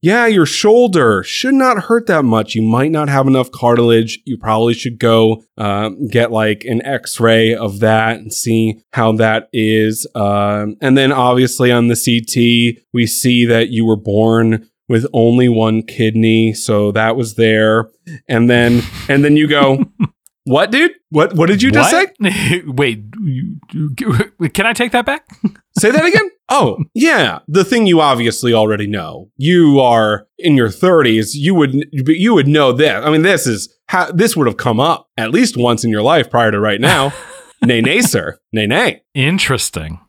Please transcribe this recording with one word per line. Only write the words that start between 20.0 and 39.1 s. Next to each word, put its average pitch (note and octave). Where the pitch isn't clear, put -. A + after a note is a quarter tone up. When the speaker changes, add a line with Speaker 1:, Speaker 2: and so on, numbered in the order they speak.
Speaker 1:
<laughs> -
"What, D#3
dude? D#4+
What, D#3
what E3
did G3+
you C4
just D4
Speaker 2:
What? F#4+
Speaker 1:
say?" F3+
Speaker 2:
<laughs> -
Wait, B2+
you, C#3
you, D3
can G3+
I A3+
take A#3+
that A#3+
back? -
<laughs> -
Speaker 1:
Say G3+
that D#4
again? G4
Oh, F3+
yeah. A3
The F3
thing A3+
you E3+
obviously A#2+
already G#2+
know. F#2+
You D3+
are A2
in D#3
your A#2
thirties. B2+
You D3
would, C#3+
you E3
would C#3+
know C#3+
this. C#3+
I D3+
mean, D#3+
this F3+
is A2
how, F3+
this G#3
would D3
have A2+
come A2+
up D#3
at A2+
least A3+
once A#2+
in A#2
your G#2
life C#3+
prior A#2
to G#2
right G#2
now. C#3+
Speaker 2:
<laughs> -
Speaker 1:
Nay, A#2+
nay, F3+
sir. F2
Nay, G#2+
nay. D#3+